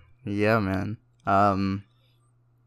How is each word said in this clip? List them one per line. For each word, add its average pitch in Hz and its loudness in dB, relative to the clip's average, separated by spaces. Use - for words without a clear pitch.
Yeah, 104 0
man. 95 -4
Um, 98 0